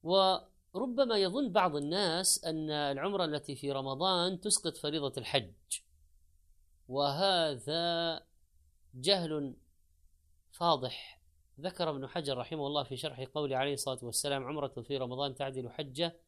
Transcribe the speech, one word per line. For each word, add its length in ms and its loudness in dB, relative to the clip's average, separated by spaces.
وربما 1120 2
يظن 360 2
بعض 240 4
الناس 680 2
أن 260 -2
العمرة 540 0
التي 320 -4
في 160 -4
رمضان 680 0
تسقط 360 0
فريضة 400 -2
الحج، 360 0
وهذا 1300 2
جهل 600 2
فاضح. 720 0
ذكر 300 -2
ابن 160 -6
حجر 320 -4
رحمه 280 -4
الله 160 0
في 140 -6
شرح 240 -6
قول 340 -2
عليه 200 2
الصلاة 280 -4
والسلام: 420 -2
"عمرة 380 -6
في 140 -4
رمضان 380 -2
تعدل 360 -6
حجة" 460 -4